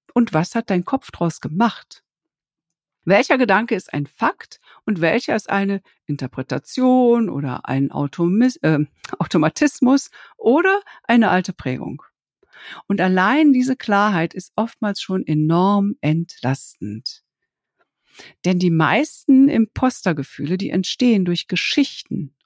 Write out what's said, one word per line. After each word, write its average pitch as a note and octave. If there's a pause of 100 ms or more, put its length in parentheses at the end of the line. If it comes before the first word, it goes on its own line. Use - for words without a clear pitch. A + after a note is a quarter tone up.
(140)
und A#3
was E3+
hat A3+
dein F3+
Kopf -
draus -
gemacht? - (1040)
Welcher A#3+
Gedanke A3+
ist -
ein D3
Fakt - (260)
und G3
welcher G#3+
ist -
eine G3 (240)
Interpretation A#3
oder C#3
ein C3+
Automis-, F3
äh, D3+ (340)
Automatismus B3+ (280)
oder F#4 (220)
eine A#3
alte F#3
Prägung? - (840)
Und G3+
allein G#3
diese B3+
Klarheit G3+
ist -
oftmals G#3+
schon F#3
enorm F3+
entlastend. C3+ (1200)
Denn F3+
die F3
meisten A#3+
Impostergefühle, F#3
die F#3+
entstehen G3
durch F3
Geschichten - (100)